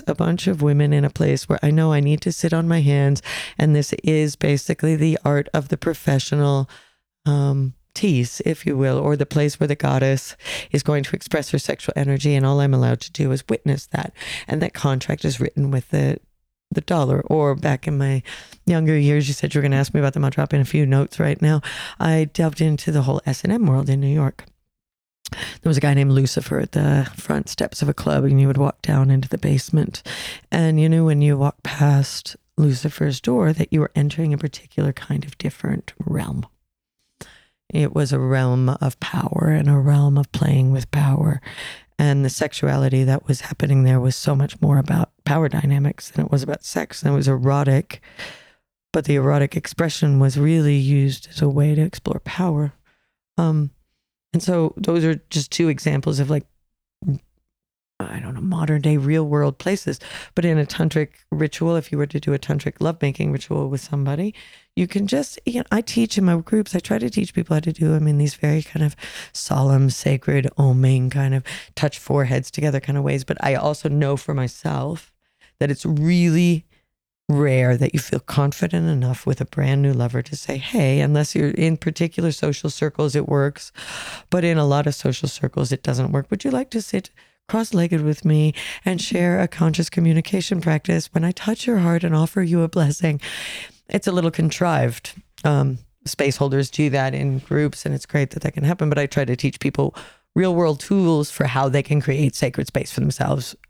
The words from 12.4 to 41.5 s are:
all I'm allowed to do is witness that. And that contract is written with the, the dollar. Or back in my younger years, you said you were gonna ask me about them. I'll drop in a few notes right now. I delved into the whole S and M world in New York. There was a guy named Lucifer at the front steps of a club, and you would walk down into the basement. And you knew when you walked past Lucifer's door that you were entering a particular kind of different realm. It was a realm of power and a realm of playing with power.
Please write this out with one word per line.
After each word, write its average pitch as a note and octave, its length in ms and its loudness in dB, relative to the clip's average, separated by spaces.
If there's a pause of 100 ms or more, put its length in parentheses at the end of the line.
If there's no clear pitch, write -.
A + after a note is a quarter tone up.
all C#3 140 2
I'm C#3 140 2
allowed A#2+ 280 2
to - 100 -16
do C#3+ 200 -2
is C3 160 -4
witness C#3+ 400 -2
that. - 240 -6 (380)
And D#3 120 -2
that - 120 -4
contract C#3 500 -2
is C3 160 -2
written C#3 320 -2
with C3 200 -2
the, C#3 280 0 (500)
the - 120 -4
dollar. C#3 400 0
Or D3 340 0
back C#3 320 -2
in D3 100 -2
my C3+ 240 0 (440)
younger D#3+ 320 2
years, D3 320 2
you C#3+ 40 -2
said C#3+ 200 -4
you D3 60 2
were - 20 0
gonna C#3 160 2
ask C#3 160 -2
me D#3 80 2
about C#3 120 2
them. C#3+ 120 0
I'll C#3 40 2
drop C#3+ 240 -2
in C#3+ 60 2
a C3+ 60 2
few D3+ 200 2
notes C3+ 360 2
right D3 200 0
now. D3+ 200 4 (360)
I D#3+ 360 2
delved D#3+ 260 0
into D#3 320 0
the D3 120 2
whole C#3 220 0
S C#3 200 -4
and F#3 80 2
M A#3 120 2
world C#3 240 2
in C3+ 120 2
New C#3 120 0
York. D3 300 0 (880)
There - 380 -6
was D3 80 2
a C#3 40 0
guy D3 120 2
named C#3 180 4
Lucifer C3+ 480 0
at - 140 -4
the C#3+ 420 2
front - 320 -4
steps - 340 -6
of C#3+ 60 -2
a D3 60 0
club, C#3+ 320 0
and C#3 160 4
you C#3 60 6
would C3+ 100 2
walk C#3 240 -2
down C3+ 280 2
into C3 200 2
the - 80 -4
basement. - 640 -2 (480)
And D#3+ 300 2
you D#3+ 80 4
knew D#3+ 160 4
when D3 160 4
you D3 160 4
walked C#3 260 0
past - 720 0 (220)
Lucifer's D3 640 0
door A3 320 2
that D#3+ 180 -2
you D#3 80 2
were D3 160 0
entering D3+ 380 0
a C#3+ 40 -2
particular D3 540 -4
kind C#3+ 320 -6
of C#3+ 140 -14
different - 560 -6 (120)
realm. - 400 -4 (1300)
It D3 220 0
was C#3 180 0
a C3+ 60 2
realm B2+ 500 2
of C3+ 300 -2
power - 500 -2
and D3+ 180 4
a C#3+ 120 6
realm C#3+ 400 4
of C#3+ 120 -2
playing C3+ 400 2
with C3+ 200 -2
power. C#3+ 500 2 (560)